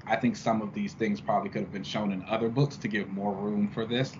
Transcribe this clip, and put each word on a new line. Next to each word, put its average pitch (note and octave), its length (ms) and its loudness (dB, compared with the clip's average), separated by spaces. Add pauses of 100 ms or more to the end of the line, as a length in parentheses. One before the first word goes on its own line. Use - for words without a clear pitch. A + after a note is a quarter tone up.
I A2 100 2
think A#2 200 2
some A2 260 2
of G2+ 120 -6
these G2+ 200 -2
things G#2 260 0
probably G2+ 300 0
could G#2 120 -2
have F2+ 100 -6
been G2 120 -6
shown G#2+ 280 0
in F2+ 140 -4
other A2+ 240 2
books C#3 280 2
to A2+ 100 -4
give G#2 220 0
more G2 240 0
room G#2 340 2
for A2+ 180 -2
this, B2 340 0